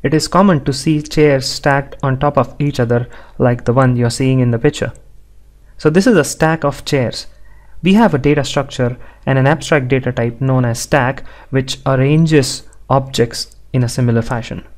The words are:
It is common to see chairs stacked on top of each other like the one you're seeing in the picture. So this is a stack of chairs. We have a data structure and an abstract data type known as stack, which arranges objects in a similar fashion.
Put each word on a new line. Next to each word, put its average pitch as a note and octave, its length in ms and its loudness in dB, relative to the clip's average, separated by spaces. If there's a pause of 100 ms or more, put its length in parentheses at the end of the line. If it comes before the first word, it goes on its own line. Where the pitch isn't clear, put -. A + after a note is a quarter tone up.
It D3 100 0
is D3+ 140 0
common F3+ 380 2
to C#3 80 -2
see D3+ 280 -2
chairs D3 480 2
stacked C#3 540 -2
on C3 160 -2
top C#3+ 180 0
of - 220 -2
each D3 200 -2
other A#2+ 300 0 (280)
like B2 260 0
the A#2+ 100 0
one B2+ 220 2
you're A#2+ 140 0
seeing C3 320 0
in A#2+ 100 2
the A#2 80 -2
picture. - 320 -2 (880)
So - 120 0
this F3+ 160 2
is A#3 120 6
a C#3 80 4
stack D#3+ 380 0
of C#3+ 220 -4
chairs. - 420 -4 (540)
We F#3 120 4
have G#3 200 4
a D3 40 0
data C#3+ 260 2
structure C3 540 -4 (280)
and C3+ 140 2
an C3 80 4
abstract C#3+ 400 0
data C3 240 0
type A#2+ 300 -4
known C3 240 0
as A#2 140 -2
stack, C3+ 440 0 (260)
which C3 360 -2
arranges C#3 760 2 (260)
objects C3 680 -2 (160)
in B2+ 120 0
a A#2 60 -2
similar A#2+ 320 0
fashion. A2+ 440 -8 (120)